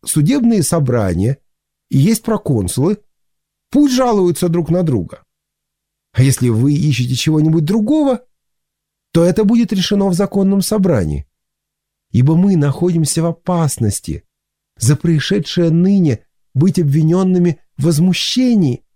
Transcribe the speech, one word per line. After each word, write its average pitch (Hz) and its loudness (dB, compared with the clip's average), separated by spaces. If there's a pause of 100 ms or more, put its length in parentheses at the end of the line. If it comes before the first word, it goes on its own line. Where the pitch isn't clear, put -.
судебные 226 0
собрания 120 -2 (500)
и - 0
есть 202 2
проконсулы. 147 -2 (680)
Пусть 277 2
жалуются 208 0
друг 165 -2
на 180 0
друга. 123 -4 (880)
А 123 2
если 131 2
вы 120 2
ищете 127 -2
чего-нибудь 156 0
другого, 233 0 (840)
то 170 2
это 185 2
будет 226 2
решено 196 0
в 185 0
законном 196 0
собрании. 117 0 (840)
Ибо 143 2
мы 190 2
находимся 160 -2
в - -2
опасности 147 -4 (540)
за - 0
происшедшее 170 -2
ныне 175 0 (280)
быть 165 0
обвиненными 175 0 (160)
в 135 -4
возмущении, 175 0 (100)